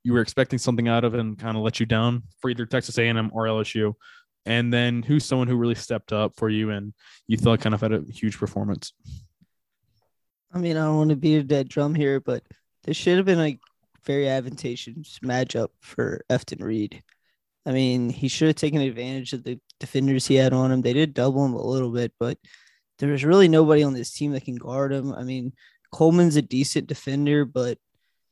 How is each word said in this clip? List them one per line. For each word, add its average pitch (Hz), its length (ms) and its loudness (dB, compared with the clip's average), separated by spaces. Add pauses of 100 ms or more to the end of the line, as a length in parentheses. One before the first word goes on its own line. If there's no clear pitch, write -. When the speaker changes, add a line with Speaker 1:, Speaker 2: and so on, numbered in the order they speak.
Speaker 1:
you 120 100 0
were 120 80 4
expecting 123 380 0
something 117 280 0
out 117 160 2
of 117 120 0
and 110 240 -6
kinda 110 200 -6
let 107 200 -2
you 113 80 0
down 117 340 0 (200)
for 127 100 -4
either 120 160 -6
Texas 123 320 -4
A 117 80 2
and 113 100 0
M 110 160 -2
or 113 140 -2
L 110 120 0
S - 140 -6
U? 107 220 -2 (500)
And 120 260 0
then 120 300 0
who's 143 240 0
someone 127 220 0
who 123 80 0
really 117 180 0
stepped 110 400 -6
up 104 220 -2
for 113 120 -2
you 107 220 0
and 104 240 -8 (320)
you 113 120 0
thought 117 240 4
kind 110 120 0
of 104 80 -2
had 110 120 0
a 78 100 -2
huge 110 340 -6
performance? 101 560 -6 (1600)
Speaker 2:
I 180 60 -4
mean, 170 180 0
I 160 60 0
don't 156 140 2
wanna 156 180 2
beat 151 220 2
a 147 60 0
dead 139 260 0
drum 147 260 -2
here, 139 240 2
but 120 240 -6 (400)
this 156 140 -4
should 175 200 2
have 190 80 2
been 180 140 2
a 147 180 0 (480)
very 139 240 0
advantageous 131 920 -8
matchup 127 460 -2 (100)
for - 500 -6
Efton - 320 -2
Reed. 110 400 -6 (640)
I 139 60 -4
mean, 127 400 0
he - 160 -4
should 156 220 2
have 151 60 2
taken 151 240 -2
advantage 127 540 -6
of 127 100 -10
the 127 160 -10 (200)
defenders 135 480 -2
he 135 80 4
had 131 180 6
on 131 180 2
him. 127 120 2
They 123 100 0
did 147 220 2
double 131 280 2
him 127 120 0
a - 100 -6
little 127 240 -2
bit, 120 300 -4
but 117 180 -4 (640)
there 143 100 0
was 139 160 0
really 185 220 8
nobody 156 340 6
on 139 140 0
this 120 160 -10
team 147 220 -4
that 131 120 -8
can 123 120 -10
guard 139 360 -4
him. 135 180 -4
I - 120 -10
mean, 131 300 -8 (380)
Coleman's 165 440 6
a 147 80 4
decent 135 420 -2
defender, 143 600 0
but 123 340 -4 (520)